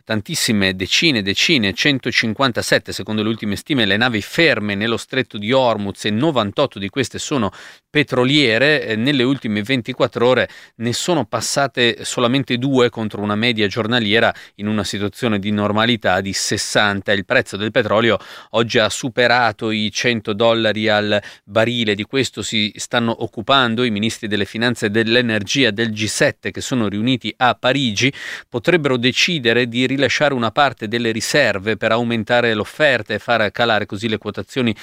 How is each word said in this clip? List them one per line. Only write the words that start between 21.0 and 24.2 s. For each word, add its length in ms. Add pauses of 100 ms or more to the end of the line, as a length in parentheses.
barile. 500
Di 100
questo 380
si 340
stanno 460
occupando 600
i 80
ministri 380